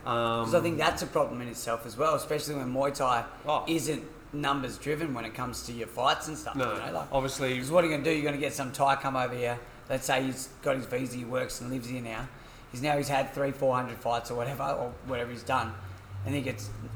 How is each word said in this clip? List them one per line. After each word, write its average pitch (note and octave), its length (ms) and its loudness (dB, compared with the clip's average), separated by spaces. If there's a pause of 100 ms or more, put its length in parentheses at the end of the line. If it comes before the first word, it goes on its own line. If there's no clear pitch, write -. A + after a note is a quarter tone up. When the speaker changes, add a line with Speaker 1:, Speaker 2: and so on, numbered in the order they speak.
Speaker 1:
'Cause A#2 500 2
I F3 40 10
Speaker 2:
Um, D#3+ 40 2
Speaker 1:
think E3 160 2
that's E3 240 4
a E3 40 -4
problem C3 340 2
in B2 80 -6
itself A#2 360 -4
as A2+ 120 -10
well, D3+ 180 4
especially D3+ 400 0
when B2+ 180 -2
Muay C#3 220 2
Thai B2 300 4 (220)
Speaker 2:
Oh. D3+ 200 2
Speaker 1:
isn't D3 380 0 (300)
numbers C#3 440 0
driven D3+ 340 -2
when A#2 140 -4
it A2 80 -8
comes B2 300 -4
to A#2+ 80 -8
your A#2 140 -4
fights C3+ 420 2
and D#3 100 -6
stuff. - 180 -6
Speaker 2:
No, B2 160 2
Speaker 1:
you G2+ 80 -2
know, A#2+ 120 -4
like, D#3+ 200 -4
Speaker 2:
obviously. C3 460 2
Speaker 1:
'cause C3 120 -2
what E3+ 140 8
are - 20 4
you D#3+ 60 2
gonna C#3+ 120 0
do? D#3+ 60 4
You're D3+ 140 2
gonna C#3+ 140 0
get C#3 160 0
some C3 180 -4
Thai C#3 240 6
come C3+ 180 0
over B2+ 200 0
here. A#2+ 240 0 (320)
Let's C3 160 0
say C3+ 160 4
he's C3 260 -2 (140)
got C#3 140 2
his C3 100 -4
visa, B2 320 -2
he B2 80 -6
works B2+ 340 -2
and B2 100 -6
lives B2+ 180 -4
here B2+ 120 -4
now. A2+ 260 -6 (440)
He's B2 100 -8
now, D3 160 4
he's C#3 120 2
had C3+ 260 2
three, C#3 180 2
four C3+ 240 4
hundred A#2+ 220 -2
fights A#2 320 0
or A#2+ 40 -4
whatever, B2 280 -2
or C#3 320 -2 (120)
whatever A#2+ 240 -2
he's A#2 120 -8
done, A#2+ 320 0 (500)
and C3+ 100 0
he C#3+ 60 0
gets B2+ 300 -4 (260)